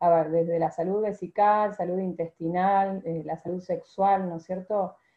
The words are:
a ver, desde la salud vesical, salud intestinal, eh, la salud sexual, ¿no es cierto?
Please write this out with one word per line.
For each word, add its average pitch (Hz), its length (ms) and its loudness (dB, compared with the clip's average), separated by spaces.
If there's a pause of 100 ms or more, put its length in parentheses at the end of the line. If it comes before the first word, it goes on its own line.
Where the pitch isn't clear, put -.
a 175 80 2
ver, 160 220 4
desde 170 280 0
la 165 120 2
salud 185 320 -2
vesical, 208 720 2
salud 180 240 -2
intestinal, 185 1040 0
eh, 165 220 -4
la 160 100 -6
salud 180 240 -8
sexual, 190 680 0
¿no 170 120 -6
es 165 60 -14
cierto? 185 520 -4 (200)